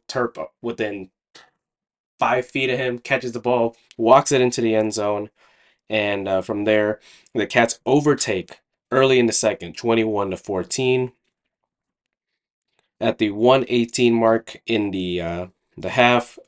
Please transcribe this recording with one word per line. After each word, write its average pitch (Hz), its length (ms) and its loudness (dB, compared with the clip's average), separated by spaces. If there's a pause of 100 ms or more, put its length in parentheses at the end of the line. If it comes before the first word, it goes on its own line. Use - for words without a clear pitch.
Terp 120 300 -4 (240)
within 104 480 -8 (1080)
five 123 260 0
feet 135 240 -4
of 123 80 -2
him, 127 220 -4
catches 127 320 -4
the 120 80 -8
ball, 117 360 0 (220)
walks 123 340 4
it 139 80 4
into 123 220 0
the 113 140 0
end 110 180 0
zone, 104 380 -4 (580)
and, 101 380 -2
uh, 95 140 -2
from 104 240 -6
there, 107 340 2 (340)
the 107 140 -2
Cats 117 380 0
overtake 135 760 0 (300)
early 131 300 4
in 120 60 6
the 113 80 2
second, 98 440 -2
twenty-one 110 540 0
to 92 60 -6
fourteen. 127 760 -2 (1900)
At 110 200 -2
the 107 120 0
one 123 380 2
eighteen 120 440 2
mark 113 520 0
in 107 260 -2
the, 90 300 -4
uh, 85 260 -6 (300)
the 90 140 -8
half, 120 460 2 (100)